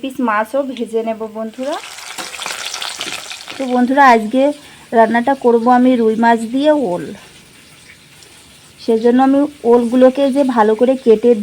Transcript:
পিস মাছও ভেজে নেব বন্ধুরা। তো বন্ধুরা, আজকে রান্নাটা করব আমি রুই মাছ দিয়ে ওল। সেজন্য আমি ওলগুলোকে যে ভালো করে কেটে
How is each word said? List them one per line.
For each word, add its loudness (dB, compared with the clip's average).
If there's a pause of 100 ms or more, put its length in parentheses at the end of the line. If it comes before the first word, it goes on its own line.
পিস -10 (140)
মাছও -4 (120)
ভেজে -6
নেব -8 (160)
বন্ধুরা। -10 (1800)
তো -8 (100)
বন্ধুরা, 2 (120)
আজকে 0 (560)
রান্নাটা 2 (120)
করব 2 (140)
আমি 4 (100)
রুই 0
মাছ 2 (140)
দিয়ে 2 (180)
ওল। -6 (1800)
সেজন্য 2 (100)
আমি 2 (320)
ওলগুলোকে 4 (120)
যে 2 (120)
ভালো 2
করে 2 (120)
কেটে 4 (120)